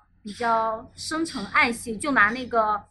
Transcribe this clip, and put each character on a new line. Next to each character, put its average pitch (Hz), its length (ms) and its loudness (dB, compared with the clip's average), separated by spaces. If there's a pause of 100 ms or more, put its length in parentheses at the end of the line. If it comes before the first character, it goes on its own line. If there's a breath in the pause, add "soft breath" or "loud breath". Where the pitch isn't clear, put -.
(200)
比 208 120 -14
较 226 600 0
深 320 300 -4
沉 226 220 -6
暗 269 260 2
系。 226 240 -8
就 294 140 -4
拿 214 200 6
那 254 140 -6
个， 214 460 0